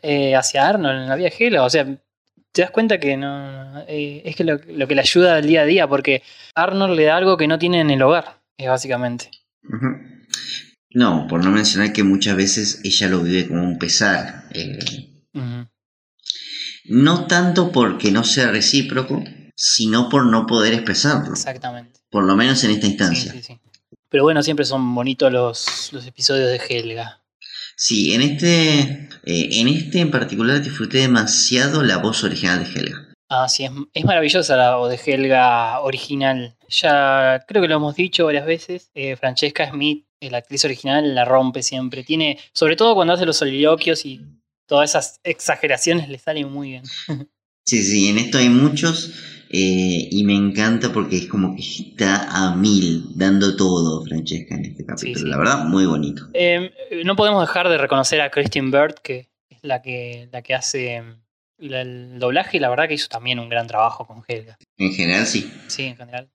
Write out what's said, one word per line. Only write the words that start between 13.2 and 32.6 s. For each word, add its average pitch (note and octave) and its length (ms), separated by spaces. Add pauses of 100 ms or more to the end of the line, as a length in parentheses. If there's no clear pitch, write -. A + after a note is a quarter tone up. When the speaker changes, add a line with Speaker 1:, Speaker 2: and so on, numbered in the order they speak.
Speaker 2:
vive F2 260
como F2 160
un F2+ 160
pesar. - 760
Eh, - 240 (560)
Speaker 1:
Ujú. A#2+ 340 (1200)
Speaker 2:
no D3 380
tanto F3 440
porque G#2+ 400
no A2 140
sea B2 260
recíproco, C3 720 (400)
sino A2+ 460
por C3+ 160
no A2+ 220
poder A2+ 260
expresarlo. C#3+ 600
Speaker 1:
Exactamente. B2 680 (100)
Speaker 2:
Por G#2 140
lo F#2+ 120
menos B2+ 280
en A2 80
esta G#2 160
instancia. F#2+ 440
Speaker 1:
Sí, - 60
sí, A#2+ 60
sí. - 160 (500)
Pero C#3 140
bueno, D3+ 180
siempre D3 240
son B2+ 300
bonitos C3 360
los, B2 640
los B2 140
episodios C3+ 420
de B2 180
Helga. A2+ 540 (560)
Speaker 2:
Sí, G2+ 360
en A#2+ 100
este, D#3 560 (440)
eh, E2 260 (100)
en A#2 80
este D#3+ 320
en E3+ 120
particular A#2+ 500
disfruté C3 360
demasiado C3 840
la G2 140
voz G#2+ 260
original F2+ 400